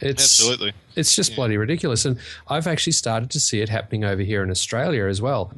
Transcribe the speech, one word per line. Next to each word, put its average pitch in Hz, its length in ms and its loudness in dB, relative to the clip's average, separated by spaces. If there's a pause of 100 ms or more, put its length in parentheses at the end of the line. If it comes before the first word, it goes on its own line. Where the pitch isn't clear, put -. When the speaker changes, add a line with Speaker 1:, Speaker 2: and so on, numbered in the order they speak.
Speaker 1:
It's 135 200 -2 (200)
Speaker 2:
Absolutely. 113 320 0 (240)
Speaker 1:
it's 160 180 2
just 202 160 2
Speaker 2:
Yeah. 110 60 -10
Speaker 1:
bloody 117 180 2
ridiculous. 123 480 0
And 131 140 0 (320)
I've 156 180 -2
actually 165 240 0
started 117 400 0
to 151 80 -2
see - 220 0
it 110 80 -2
happening 107 340 -2
over 98 200 0
here 101 200 0
in 95 80 -2
Australia 120 540 -2
as 98 160 0
well. 113 360 -2